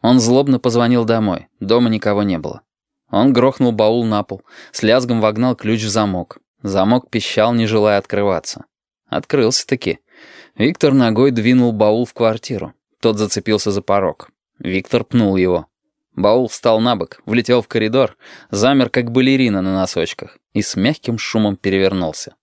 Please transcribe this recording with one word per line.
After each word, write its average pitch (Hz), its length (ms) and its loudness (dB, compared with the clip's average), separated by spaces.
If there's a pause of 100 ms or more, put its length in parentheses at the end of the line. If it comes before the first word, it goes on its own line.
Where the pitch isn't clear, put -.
Он 123 180 6
злобно 127 400 2
позвонил 120 460 2
домой. 110 420 -2 (120)
Дома 113 300 2
никого 104 340 0
не 95 140 0
было. 76 240 -10 (480)
Он 127 240 2
грохнул 123 380 2
баул 110 340 2
на 107 180 -2
пол, - 200 -12 (280)
с - 120 -8
лязгом 120 380 2
вогнал 110 340 0
ключ 110 280 -4
в 110 60 -4
замок. 101 500 -2 (220)
Замок 101 480 0
пищал, 110 440 0
не 117 120 0
желая 107 320 2
открываться. 101 680 -4 (420)
Открылся-таки. - 920 -2 (560)
Виктор 135 380 0
ногой 127 380 4
двинул 120 400 2
баул 110 340 0
в - 80 -20
квартиру. 110 600 -4 (260)
Тот 110 180 0
зацепился 104 540 -2
за 98 100 -4
порог. 98 480 -4 (300)
Виктор 95 440 -4
пнул 104 320 0
его. 90 320 0 (480)
Баул 113 320 2
встал 110 320 0
на 120 160 0
бок, - 300 -10
влетел 120 360 0
в - 60 -10
коридор, 117 500 -2 (320)
замер, 123 400 0
как 120 220 -4
балерина 127 500 0
на 95 120 -2
носочках, - 680 -6 (140)
и 101 100 -2
с - 120 -8
мягким 117 440 -2
шумом 104 380 -2
перевернулся. 95 840 -2